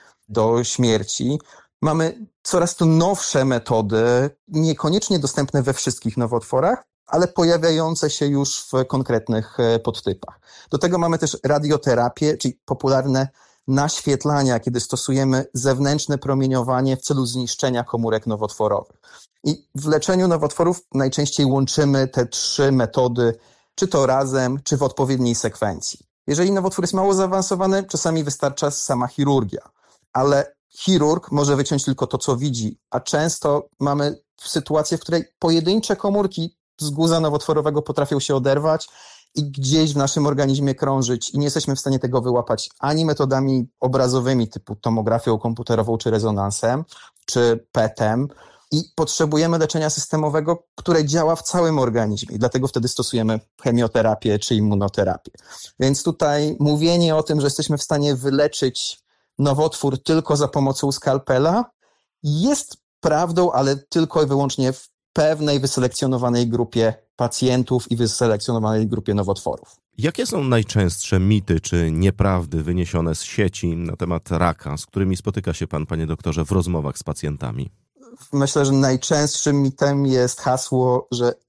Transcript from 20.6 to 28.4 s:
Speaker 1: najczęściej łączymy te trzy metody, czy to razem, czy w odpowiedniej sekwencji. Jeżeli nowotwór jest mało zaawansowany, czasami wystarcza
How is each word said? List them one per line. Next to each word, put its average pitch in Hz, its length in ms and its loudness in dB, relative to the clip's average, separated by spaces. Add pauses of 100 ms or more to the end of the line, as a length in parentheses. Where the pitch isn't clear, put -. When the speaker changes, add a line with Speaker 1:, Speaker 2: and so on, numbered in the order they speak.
Speaker 1:
najczęściej 139 520 0
łączymy 135 640 2
te 131 180 0
trzy - 460 0
metody, 120 640 2 (400)
czy 190 120 0
to 147 180 2
razem, 131 580 0
czy - 140 0
w 135 60 0
odpowiedniej 127 520 0
sekwencji. - 640 -6 (280)
Jeżeli 175 240 2
nowotwór 190 320 0
jest 175 100 -4
mało 190 200 2
zaawansowany, 190 680 0
czasami 165 400 -2
wystarcza 143 480 -2